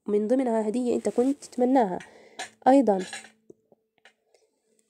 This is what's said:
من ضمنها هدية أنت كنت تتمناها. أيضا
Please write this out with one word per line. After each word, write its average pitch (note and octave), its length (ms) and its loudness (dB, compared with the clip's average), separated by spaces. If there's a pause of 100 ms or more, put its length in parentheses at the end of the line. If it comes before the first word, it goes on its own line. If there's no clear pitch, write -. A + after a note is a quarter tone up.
من G#3 220 -2
ضمنها A3+ 420 0
هدية A#3+ 260 -2
أنت A3+ 140 -4
كنت C4 340 -2
تتمناها. B3 560 0 (680)
أيضا G#3+ 380 4 (1800)